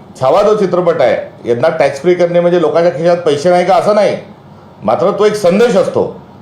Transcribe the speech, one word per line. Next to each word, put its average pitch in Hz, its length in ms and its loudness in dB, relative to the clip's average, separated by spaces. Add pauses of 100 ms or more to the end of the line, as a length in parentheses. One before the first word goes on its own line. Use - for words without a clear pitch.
(200)
छावा 147 220 2
जो 208 140 2
चित्रपट 175 440 0
आहे, - 480 -4
यांना 120 200 0
टॅक्स 147 320 -2
फ्री 180 140 2
करणे 175 260 0
म्हणजे 175 200 2
लोकांच्या 165 320 0
खिशात 170 240 0
पैसे 170 340 -2
नाही 175 160 2
का, 190 80 2
असं 180 200 2
नाही, 202 220 0 (680)
मात्र 151 280 0
तो 202 160 0
एक 208 80 0
संदेश 196 420 2
असतो 110 440 -2 (220)